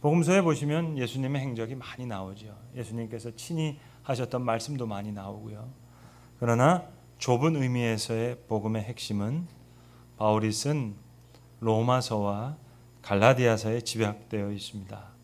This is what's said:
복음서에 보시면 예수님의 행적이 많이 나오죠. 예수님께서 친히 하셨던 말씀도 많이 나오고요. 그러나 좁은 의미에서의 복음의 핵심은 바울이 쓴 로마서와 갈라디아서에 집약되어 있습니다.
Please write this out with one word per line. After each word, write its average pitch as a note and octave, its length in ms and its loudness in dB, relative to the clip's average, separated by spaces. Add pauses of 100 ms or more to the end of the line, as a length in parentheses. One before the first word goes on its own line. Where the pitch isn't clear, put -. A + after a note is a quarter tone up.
복음서에 E3+ 400 4
보시면 D#3 560 0
예수님의 C3 440 -2
행적이 A#2+ 340 -4
많이 B2+ 300 -12
나오죠. G2+ 480 -10 (220)
예수님께서 A2+ 640 -8
친히 D#3 420 -4 (240)
하셨던 B2 400 -4
말씀도 A#2+ 420 -2
많이 G#2 280 -6
나오고요. G#2 560 -12 (680)
그러나 B2 460 4 (340)
좁은 C3+ 380 2
의미에서의 A#2+ 840 0 (100)
복음의 A2 340 0
핵심은 A#2+ 640 -4 (680)
바울이 G#2+ 340 4
쓴 B2+ 440 -2 (680)
로마서와 A2+ 960 2 (460)
갈라디아서에 A2+ 760 4
집약되어 G#2 720 -2
있습니다. G2 580 -12 (140)